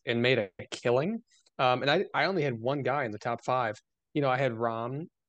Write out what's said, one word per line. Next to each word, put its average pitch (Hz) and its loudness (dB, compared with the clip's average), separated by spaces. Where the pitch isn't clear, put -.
and 120 0
made 123 4
a 101 -2
killing. 151 0
Um, 127 2
and 139 0
I, 185 2
I 139 2
only 180 0
had 139 0
one 127 -2
guy 131 0
in 110 -4
the 104 -8
top 117 -4
five. 123 0
You 151 0
know, 135 2
I 127 2
had 131 2
Rahm, 117 -4